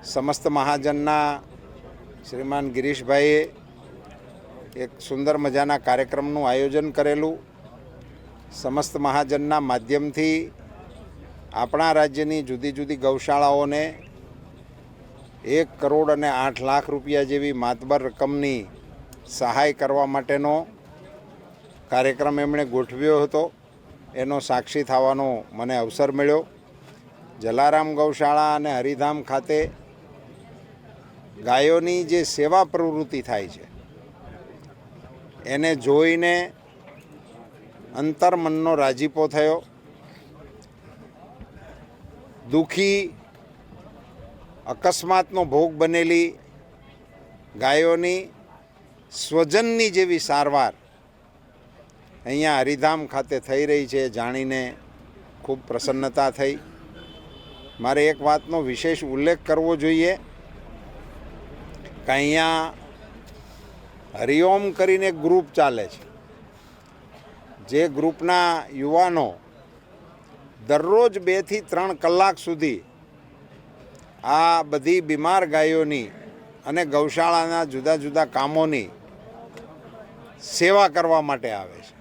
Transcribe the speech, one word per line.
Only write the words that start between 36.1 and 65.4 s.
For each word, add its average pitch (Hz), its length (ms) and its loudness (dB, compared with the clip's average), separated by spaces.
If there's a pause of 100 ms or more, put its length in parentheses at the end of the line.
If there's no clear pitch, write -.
અંતરમનનો 160 760 0
રાજીપો 143 520 0
થયો. 151 300 2 (3000)
દુઃખી, 190 480 2 (1700)
અકસ્માતનો 185 720 0
ભોગ 151 340 2
બનેલી 170 480 2 (1300)
ગાયોની 165 760 2 (840)
સ્વજનની 208 840 0
જેવી 175 320 0
સારવાર 143 440 2 (1500)
અહીંયા 143 400 0
હરિધામ 147 460 0
ખાતે 135 380 -6
થઈ 135 200 0
રહી 147 220 2
છે 135 220 -2
જાણીને 127 520 -4 (800)
ખૂબ 135 260 -6
પ્રસન્નતા 135 640 -2
થઈ. 139 240 -2 (1200)
મારે 135 300 0
એક 147 120 -2
વાતનો 151 420 0
વિશેષ 135 420 -2
ઉલ્લેખ 143 380 0
કરવો 160 320 0
જોઈએ 160 380 2 (1900)
કે - 100 -4
અહીંયા 160 600 2 (1400)
હરિઓમ 160 480 2 (100)
કરીને 190 340 2
એક 170 140 -2
ગ્રુપ 170 320 2